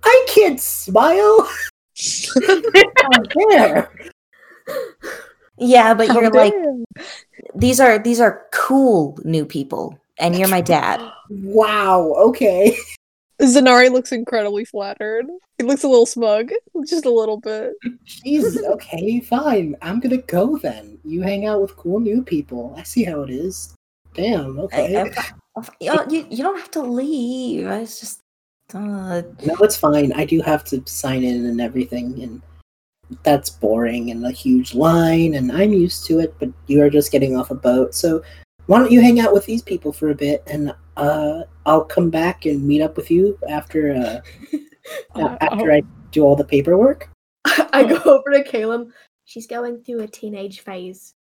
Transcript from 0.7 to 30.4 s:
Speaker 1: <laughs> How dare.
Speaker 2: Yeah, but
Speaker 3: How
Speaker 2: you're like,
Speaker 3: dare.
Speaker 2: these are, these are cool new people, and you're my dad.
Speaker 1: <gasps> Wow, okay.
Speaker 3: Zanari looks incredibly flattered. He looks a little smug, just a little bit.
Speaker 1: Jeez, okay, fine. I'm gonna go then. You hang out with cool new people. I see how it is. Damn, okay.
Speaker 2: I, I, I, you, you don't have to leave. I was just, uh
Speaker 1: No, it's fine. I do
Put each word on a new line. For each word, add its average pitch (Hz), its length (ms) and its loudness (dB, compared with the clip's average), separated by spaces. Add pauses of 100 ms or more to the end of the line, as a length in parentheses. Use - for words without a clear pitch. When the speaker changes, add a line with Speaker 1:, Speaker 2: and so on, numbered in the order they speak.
Speaker 1:
<laughs> - 380 -8 (680)
How - 200 2 (280)
dare. 240 400 4 (1700)
Speaker 2:
Yeah, 233 360 6
but 220 140 0
Speaker 3:
How 240 120 4
Speaker 2:
you're 226 100 4
like, 233 220 6
Speaker 3:
dare. 320 240 -2 (800)
Speaker 2:
these 247 260 2
are, 233 180 6
these 233 220 -2
are - 320 2
cool 208 720 2
new 160 200 -2
people, - 540 -8 (200)
and 175 200 0
you're 190 100 2
my 185 120 2
dad. 151 400 0
Speaker 1:
<gasps> 233 100 -16 (180)
Wow, 196 840 0 (160)
okay. 214 480 2 (680)
Speaker 3:
Zanari 254 480 6
looks 254 220 -2
incredibly 220 520 -4
flattered. 214 640 -8 (320)
He 254 60 -4
looks 277 180 0
a 294 60 0
little 240 180 6
smug, 226 460 -2 (340)
just 330 180 -4
a 262 60 0
little 220 300 0
bit. 214 320 -8 (340)
Speaker 1:
Jeez, 262 560 -4 (120)
okay, 202 440 -6
fine. 233 640 -2
I'm 185 160 -6
gonna 254 200 -2
go 240 400 -2
then. 107 460 -12
You 165 180 -8
hang 202 240 -4
out 214 140 -2
with 196 160 -6
cool 175 220 -6
new 226 240 -2
people. 127 560 -8
I 165 60 -18
see - 180 -4
how 160 200 -6
it 131 80 -12
is. 160 440 -10 (400)
Damn, 151 460 -4
okay. 175 400 -4
Speaker 2:
I, 208 100 -6 (460)
I, 233 320 -12
I, 294 220 -2
you, 320 200 -4
you 247 140 -8
don't 370 160 -4
have - 100 -20
to 311 120 -8
leave. 247 840 -6
I 196 140 -6
was 226 180 -14
just, - 220 -16 (520)
uh 190 500 -8 (220)
Speaker 1:
No, 160 180 -4
it's 208 140 2
fine. 147 360 0
I 143 140 -4
do 165 160 0